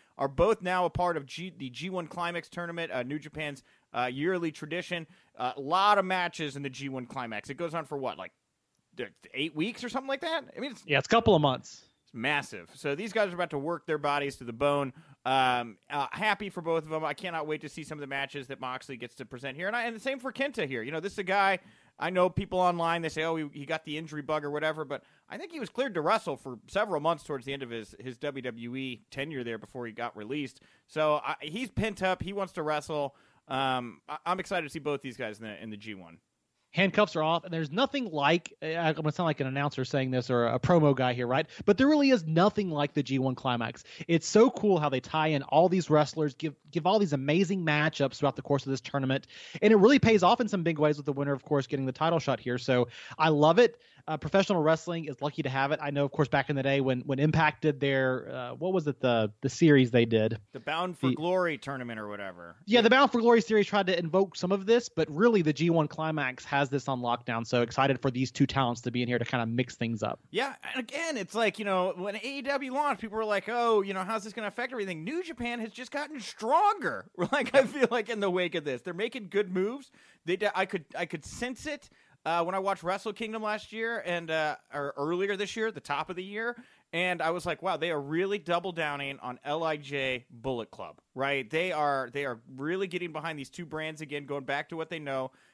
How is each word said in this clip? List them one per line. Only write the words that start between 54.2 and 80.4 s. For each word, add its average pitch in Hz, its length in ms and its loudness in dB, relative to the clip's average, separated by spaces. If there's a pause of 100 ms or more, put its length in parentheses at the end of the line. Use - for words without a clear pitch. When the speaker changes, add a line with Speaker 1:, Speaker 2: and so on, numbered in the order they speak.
Speaker 2:
wrestling 160 420 0
is 147 160 -10
lucky 147 220 -2
to 139 60 -2
have 135 220 2
it. 151 80 0
I 143 120 -4
know, 143 140 2
of 139 60 -2
course, 143 160 2
back 139 220 2
in 147 60 0
the 135 80 0
day 139 180 4
when, 127 200 2
when 135 180 -2
Impact 156 420 4
did 143 180 2
their, 131 540 0
uh, 123 220 -8
what 170 180 -2
was 165 140 0
it, 139 120 -2
the, 113 320 4 (100)
the 135 80 0
series 139 420 8
they 120 140 8
did? 110 340 2 (140)
Speaker 1:
The 135 60 -12
Bound 165 380 -4
for 135 120 0
Speaker 2:
The 123 60 2
Speaker 1:
Glory 175 440 0
tournament 123 400 -8
or 107 80 -8
whatever. 92 480 -12 (100)
Speaker 2:
Yeah, 233 160 6
the 208 80 8
Bound 262 220 6
for 240 100 0
Glory 233 200 8
series 214 260 4
tried 202 200 2
to 175 120 2
invoke 175 360 2
some 180 160 -2
of 196 140 0
this, 233 240 4
but 160 220 -2
really 202 320 6
the 151 100 4
G 165 160 2
one 165 180 4
Climax 151 580 -4
has 139 260 0
this 139 160 -2
on 127 140 -2
lockdown. 120 440 -2
So 120 160 2
excited 131 400 2
for 135 80 0
these 123 220 -2
two 139 160 4
talents 120 340 0
to 123 100 -4
be 123 120 0
in 117 40 -2
here 120 120 2
to 117 60 -2
kinda 117 200 0
mix 120 300 -2
things 117 260 -4
up. - 180 -4 (120)
Speaker 1:
Yeah, 254 240 -2 (180)
and 254 60 -6
again, 294 360 -4
it's 196 200 -6
like, 214 240 0
you 214 60 -4
know, 185 300 0
when 196 200 -6
A 214 80 -8
E 277 180 -8
W 269 320 -4
launched, 277 280 0
people 214 160 -8
were 220 80 -2
like, 202 240 0
"Oh, 226 340 4
you 196 100 -4
know, 190 100 -4
how's 208 200 -4
this 214 100 -12
gonna 214 140 -6
affect 240 240 -6
everything?" 190 320 -6
New 320 200 -4
Japan 240 360 -6
has 220 100 -6
just 247 220 -14
gotten 294 280 -8
stronger. 240 880 0 (120)
<laughs> 180 140 -2
Like, 262 240 0
I 269 100 8
feel 240 260 2
like 226 180 0
in 226 100 -4
the 202 120 2
wake 180 240 0
of 160 80 -2
this, 131 180 -4
they're 180 140 -8
making 220 340 -6
good 196 240 0
moves. 220 380 -2 (340)
They, 175 120 0
de-, 202 200 0